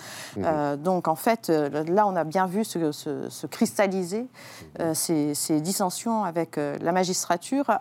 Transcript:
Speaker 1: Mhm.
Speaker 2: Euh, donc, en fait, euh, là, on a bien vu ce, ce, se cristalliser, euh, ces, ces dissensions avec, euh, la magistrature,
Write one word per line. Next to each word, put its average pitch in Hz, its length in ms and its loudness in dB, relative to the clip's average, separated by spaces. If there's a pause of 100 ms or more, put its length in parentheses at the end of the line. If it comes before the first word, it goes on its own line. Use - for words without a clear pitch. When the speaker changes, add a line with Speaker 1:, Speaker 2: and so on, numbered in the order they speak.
(380)
Speaker 1:
Mhm. 98 80 -2
Speaker 2:
Euh, 147 320 2
donc, 170 320 2
en 160 60 4
fait, 226 340 0
euh, 151 400 2
là, 208 180 6
on 185 80 0
a 165 80 2
bien 180 240 2
vu 202 160 0
ce, 165 300 -2
ce, 139 340 -6
se - 200 -10
cristalliser, 196 800 0 (520)
euh, 160 140 0
ces, 151 400 0
ces 151 260 0
dissensions 196 640 0
avec, 165 340 -2
euh, 147 220 -2
la 165 140 0
magistrature, 185 720 0 (160)